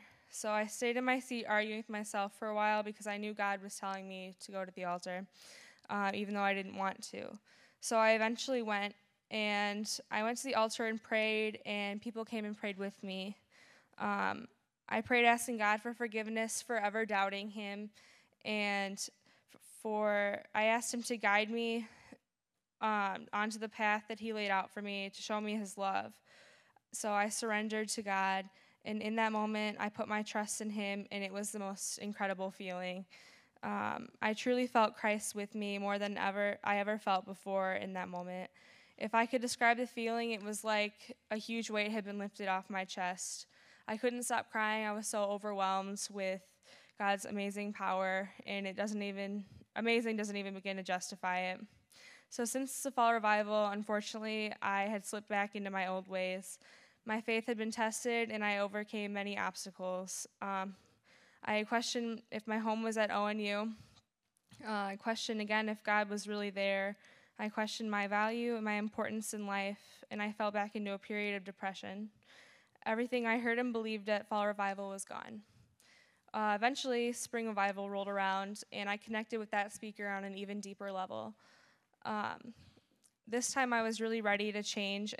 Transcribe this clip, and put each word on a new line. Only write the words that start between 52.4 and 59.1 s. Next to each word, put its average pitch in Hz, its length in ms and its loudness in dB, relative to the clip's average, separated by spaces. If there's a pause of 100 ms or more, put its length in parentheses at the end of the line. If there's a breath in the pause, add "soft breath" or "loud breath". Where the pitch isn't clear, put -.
since 262 380 -2
the 277 100 -2
Fall 233 220 6
Revival, 214 540 4
unfortunately, 214 840 -2 (100)
I 196 200 2
had 202 240 -2
slipped 208 240 -6
back 208 260 0
into 202 160 -4
my 190 160 0
old 190 220 -4
ways. 185 500 -4 (460 loud breath)
My 220 160 0
faith 226 260 0
had 233 100 0
been 220 140 0
tested, 233 600 0
and 214 120 -2
I 208 140 2
overcame 208 560 -2